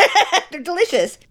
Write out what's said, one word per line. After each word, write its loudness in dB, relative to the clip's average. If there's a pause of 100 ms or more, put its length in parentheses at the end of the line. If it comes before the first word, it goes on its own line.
(240)
<laughs> -2
They're -12
delicious. -2 (140)